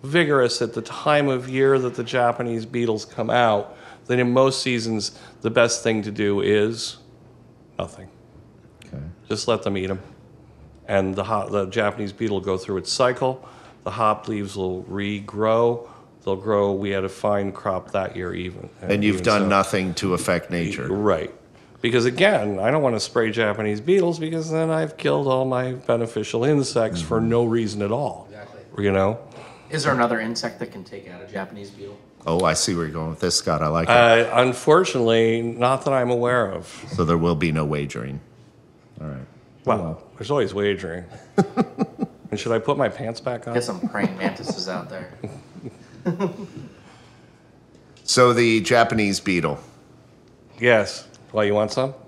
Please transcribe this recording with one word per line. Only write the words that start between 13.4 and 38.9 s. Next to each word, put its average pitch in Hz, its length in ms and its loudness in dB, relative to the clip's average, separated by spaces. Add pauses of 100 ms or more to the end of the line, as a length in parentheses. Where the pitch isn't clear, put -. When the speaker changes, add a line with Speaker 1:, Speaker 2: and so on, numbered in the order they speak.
Speaker 1:
The 104 80 -6
hop 107 360 0
leaves 101 300 -6
will 92 260 -4
regrow. 104 1040 0 (380)
They'll 95 100 0
grow. 101 380 2
We 98 160 -2
had 98 160 -2
a 95 40 -4
fine 101 420 -2
crop 95 400 -6
that 95 260 -4
year 90 160 -6
even. 90 360 -10 (120)
Speaker 2:
And 101 220 0
you've 104 140 4
Speaker 1:
even 92 80 -2
Speaker 2:
done 104 180 4
Speaker 1:
so. 98 40 2
Speaker 2:
nothing 95 480 2
to 95 200 0
affect 87 340 -2
nature. 78 420 -4
Speaker 1:
Right. 98 400 0 (480)
Because 117 260 2
again, 123 540 2
I 107 120 2
don't 151 100 2
wanna 117 180 2
spray 110 320 0
Japanese 107 500 0
beetles 170 380 2
because 160 320 -4
then 160 200 0
I've 156 260 -2
killed 143 300 0
all 131 180 2
my 127 280 -2
beneficial 117 720 -2
insects 120 580 2
for 110 180 0
Speaker 2:
Mm-hmm. 113 100 0
Speaker 1:
no 120 160 4
reason 110 380 0
at 101 80 -2
all. 135 380 -4
Speaker 3:
Exactly. - 540 -12
Speaker 1:
You 101 80 2
know? 98 280 2 (500)
Speaker 3:
Is 151 160 -4
there 143 80 4
another 117 260 2
insect 113 400 -6
that 117 140 -8
can 98 100 -14
take 92 260 -16
out 90 120 -18
a 95 100 -18
Japanese 98 380 -10
beetle? 101 280 -16 (300)
Speaker 2:
Oh, 85 160 2
I 90 100 4
see 90 220 0
where 85 80 -2
you're 78 100 -6
going 80 180 -6
with 78 100 -10
this, 87 140 0
Scott. 80 280 0
I 78 40 0
like 82 200 0
it. - 80 4
Speaker 1:
Uh, 117 380 8
unfortunately, 120 1080 4
not 120 440 0
that 139 80 2
I'm 123 180 2
aware 120 400 2
of. 82 160 -8 (260)
Speaker 2:
So 87 120 0
there 85 120 4
will 85 180 2
be 78 180 0
no 78 100 0
wagering. 71 560 -6 (840)